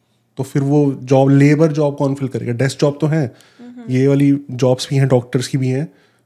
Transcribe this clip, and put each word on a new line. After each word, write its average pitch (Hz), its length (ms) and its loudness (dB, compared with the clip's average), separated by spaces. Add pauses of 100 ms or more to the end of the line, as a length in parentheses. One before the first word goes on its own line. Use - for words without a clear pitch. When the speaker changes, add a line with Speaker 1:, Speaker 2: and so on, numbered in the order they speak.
(380)
Speaker 1:
तो 135 60 -8
फिर - 180 -4
वो 143 300 2
जॉब, 135 380 2
लेबर 143 420 4
जॉब 143 260 -2
कौन 139 180 -2
फिल 139 120 -6
करेगा? 120 260 -6
डेस्क 131 260 -4
जॉब 143 220 0
तो 156 60 0
हैं, 147 240 -2 (280)
Speaker 2:
हम्म। 240 340 -12
Speaker 1:
ये 131 140 2
वाली 139 340 2 (100)
जॉब्स 127 380 0
भी 143 60 -4
हैं, 135 120 2
डॉक्टर्स 123 400 -2
की 147 100 -4
भी 131 100 -2
हैं, 135 260 -4 (320)